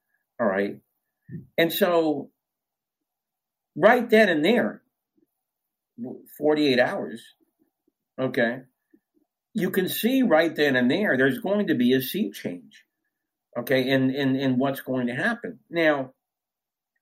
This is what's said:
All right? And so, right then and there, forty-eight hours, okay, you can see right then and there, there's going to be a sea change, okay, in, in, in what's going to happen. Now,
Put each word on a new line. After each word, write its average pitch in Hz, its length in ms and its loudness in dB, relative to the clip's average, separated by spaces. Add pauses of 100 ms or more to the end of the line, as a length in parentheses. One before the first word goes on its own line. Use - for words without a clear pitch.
(400)
All 117 60 0
right? 98 340 -2 (760)
And 165 160 2
so, 160 580 0 (1400)
right 233 340 4
then 220 200 6
and 156 160 0
there, 214 380 0 (1500)
forty-eight 147 420 2
hours, - 460 -2 (960)
okay, 131 380 -2 (920)
you 180 180 -2
can 185 180 0
see 262 340 0
right 165 320 2
then 147 220 2
and 123 120 2
there, 156 280 0
there's 131 240 0
going 202 260 -2
to 165 80 0
be 123 180 2
a 131 80 2
sea 180 300 -4
change, - 540 -14 (760)
okay, 127 300 0
in, 131 260 2
in, 135 220 0
in 131 220 0
what's 135 220 -2
going 127 280 -4
to 120 60 -6
happen. 185 440 -6 (100)
Now, 151 440 -2 (880)